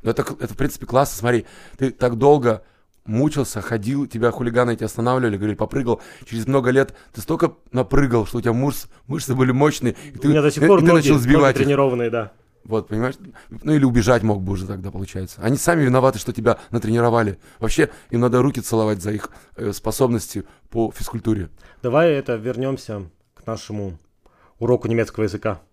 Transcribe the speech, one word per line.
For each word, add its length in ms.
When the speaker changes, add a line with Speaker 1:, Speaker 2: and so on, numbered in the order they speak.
Speaker 1:
Ну, 80
это 140
к-, 160
это, 140
в 20
принципе, 300
классно. 320
Смотри, 280
ты 120
так 260
долго 480
мучился, 560
ходил, 460
тебя 240
хулиганы 440
эти 100
останавливали, 520
говорили: 200
«Попрыгал». 440
Через 220
много 240
лет 240
ты 80
столько 340
напрыгал, 540
что 120
у 20
тебя 120
мышц-, 340
мышцы 280
были 180
мощные, 440
и 40
ты, 100
Speaker 2:
У 20
меня 120
до 80
сих 120
Speaker 1:
и 40
Speaker 2:
пор 140
Speaker 1:
ты 60
Speaker 2:
ноги, 100
Speaker 1:
начал 180
Speaker 2:
ноги 80
Speaker 1:
сбивать 340
их. 60
Speaker 2:
тренированные, 480
да. 220
Speaker 1:
Вот, 240
понимаешь? 280
Ну, 240
или 100
убежать 380
мог 180
бы 120
уже 160
тогда, 240
получается. 500
Они 140
сами 280
виноваты, 360
что 120
тебя 260
натренировали. 680
Вообще, 320
им 100
надо 200
руки 200
целовать 420
за 80
их, 200
э, 160
способности 720
по 260
физкультуре. 520
Speaker 2:
Давай 300
это, 240
вернёмся 680
к 140
нашему 500
уроку 260
немецкого 380
языка. 360